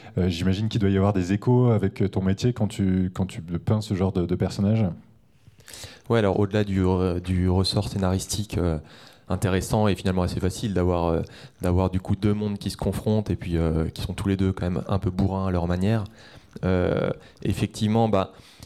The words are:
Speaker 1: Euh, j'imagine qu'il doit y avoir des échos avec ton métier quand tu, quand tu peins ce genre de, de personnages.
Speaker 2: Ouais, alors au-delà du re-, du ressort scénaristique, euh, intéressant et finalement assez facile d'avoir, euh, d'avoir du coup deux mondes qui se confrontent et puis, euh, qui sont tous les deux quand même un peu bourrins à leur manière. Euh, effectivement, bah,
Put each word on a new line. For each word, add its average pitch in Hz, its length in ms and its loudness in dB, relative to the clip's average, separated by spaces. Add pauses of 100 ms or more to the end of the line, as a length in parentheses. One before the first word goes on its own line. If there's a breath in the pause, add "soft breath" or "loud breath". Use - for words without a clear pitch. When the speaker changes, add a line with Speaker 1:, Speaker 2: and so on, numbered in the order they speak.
(180 loud breath)
Speaker 1:
Euh, 90 120 2
j'imagine 92 380 0
qu'il 117 140 -2
doit 98 80 4
y 98 80 4
avoir 98 160 4
des 92 180 0
échos 123 380 4
avec 98 400 0
ton 95 140 -2
métier 95 280 0
quand 107 160 -2
tu, 92 460 0
quand 92 140 -2
tu - 140 -12
peins 87 400 -2
ce 107 120 -4
genre 95 180 0
de, 90 140 0
de 90 100 -2
personnages. 101 500 0 (1200 loud breath)
Speaker 2:
Ouais, 117 80 2
alors 101 220 4
au-delà 104 240 2
du 95 200 0
re-, 90 360 2
du 90 300 0
ressort 92 380 2
scénaristique, 95 680 -2
euh, 85 220 0 (500 loud breath)
intéressant 95 580 2
et 98 60 4
finalement 92 300 0
assez - 160 -2
facile 95 340 -2
d'avoir, 87 320 2
euh, 82 160 2 (400 loud breath)
d'avoir 90 300 2
du 92 80 -2
coup 101 160 -2
deux 104 180 0
mondes 104 240 -4
qui 95 140 -6
se - 60 -10
confrontent 107 520 -2
et 87 60 0
puis, 85 220 -4
euh, 80 320 0
qui - 120 -10
sont - 120 -8
tous - 140 -6
les 98 100 2
deux 95 140 2
quand 90 160 -4
même 90 200 -2
un 101 100 0
peu 92 140 -2
bourrins 95 360 0
à 92 40 -2
leur 85 160 0
manière. 95 380 0 (600 loud breath)
Euh, 90 460 2 (320 loud breath)
effectivement, 110 640 0
bah, 95 240 0 (320 loud breath)